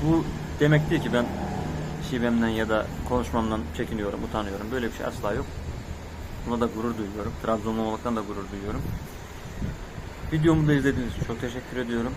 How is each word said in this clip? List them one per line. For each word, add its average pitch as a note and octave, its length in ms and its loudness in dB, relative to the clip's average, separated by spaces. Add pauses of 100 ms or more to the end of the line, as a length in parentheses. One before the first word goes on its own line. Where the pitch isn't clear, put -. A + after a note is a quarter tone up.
bu D#3+ 200 6 (340)
demek D3+ 300 8
değil D#3+ 120 4
ki A#2+ 120 0
ben A#2+ 120 4 (840)
şivemden A#2 380 4
ya A2 220 2
da A2 160 4 (240)
konuşmamdan A2+ 520 2 (160)
çekiniyorum, A2 460 -2
utanıyorum. G#2 480 -4
Böyle B2 160 0
bir G#2+ 60 -4
şey - 120 -6
asla G#2+ 280 -2
yok. C3+ 120 -2 (1000)
Buna A#2 140 2
da A#2+ 40 6
gurur A2 320 -2
duyuyorum. G#2 340 -4 (120)
Trabzonlu A2 380 0
olmaktan A2 340 0
da A2 60 0
gurur G2 300 -6
duyuyorum. G2+ 300 -4 (1500)
Videomu D#3 360 6
da D3 60 8
izlediğiniz C3 400 4
için - 120 -2
çok A#2 160 -4
teşekkür B2 360 -6
ediyorum. A#2+ 400 0